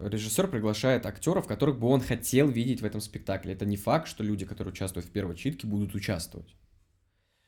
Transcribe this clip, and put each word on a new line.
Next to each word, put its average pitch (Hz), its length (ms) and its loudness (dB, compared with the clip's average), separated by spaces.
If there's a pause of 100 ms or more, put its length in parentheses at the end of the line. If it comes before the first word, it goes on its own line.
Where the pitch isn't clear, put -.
Режиссер 110 480 0
приглашает 113 580 2
актеров, - 420 0
которых 131 320 2
бы 117 80 2
он 135 120 6
хотел 123 480 4
видеть 117 340 0
в - 20 0
этом 104 160 -2
спектакле. 95 540 -4
Это 101 120 -4
не 101 100 2
факт, 110 300 2
что - 160 -8
люди, 104 240 -2
которые 95 260 -6
участвуют 95 340 -4
в - 40 -18
первой 92 240 -4
читке, 135 320 -4
будут 104 300 0
участвовать. - 580 -4 (920)